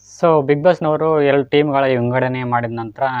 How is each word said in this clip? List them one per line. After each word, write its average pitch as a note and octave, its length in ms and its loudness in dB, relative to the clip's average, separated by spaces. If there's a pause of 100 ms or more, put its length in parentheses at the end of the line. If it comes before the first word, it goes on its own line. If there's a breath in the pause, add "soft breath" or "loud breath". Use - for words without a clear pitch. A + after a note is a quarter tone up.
(220)
So, D#3+ 200 4
Bigg C#3+ 220 0
Boss-ನವರು D#3 580 0
ಎರಡು C#3 220 2
ಟೀಮ್ಗಳ C#3 420 0
ವಿಂಗಡಣೆ B2+ 580 -2
ಮಾಡಿದ A#2+ 280 -4
ನಂತರ A#2 320 -8 (160)